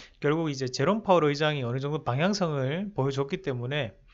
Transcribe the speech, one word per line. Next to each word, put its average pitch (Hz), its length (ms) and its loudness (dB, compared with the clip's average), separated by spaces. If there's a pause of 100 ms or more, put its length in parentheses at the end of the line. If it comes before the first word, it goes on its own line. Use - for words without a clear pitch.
(220)
결국 156 280 2
이제 131 200 -4
제롬 170 340 0
파월 175 220 6
의장이 147 380 2
어느 123 180 -2
정도 143 240 -4
방향성을 160 920 0
보여줬기 139 460 -2
때문에 139 520 -4 (200)